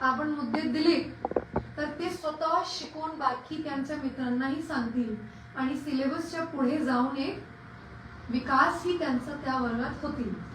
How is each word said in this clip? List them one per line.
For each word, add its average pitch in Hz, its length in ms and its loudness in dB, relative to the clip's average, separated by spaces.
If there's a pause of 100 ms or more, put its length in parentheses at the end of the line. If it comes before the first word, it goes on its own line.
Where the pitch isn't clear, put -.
आपण 262 280 4
मुद्दे 285 320 0
दिले, 311 560 4 (600)
तर - 80 0 (140)
ते 349 120 -2
स्वतः 320 560 2
शिकून 311 520 -6
बाकी 277 440 -2
त्यांच्या 294 340 -2
मित्रांनाही 262 680 0
सांगतील 233 540 0 (400)
आणि 262 200 0
सिलेबसच्या 311 680 0
पुढे 285 340 2
जाऊन 254 380 2
एक 381 280 -2 (840)
विकासही 339 680 4
त्यांचा 262 460 0
त्या 262 180 2
वर्गात 240 420 -2
होतील. 233 300 -2 (200)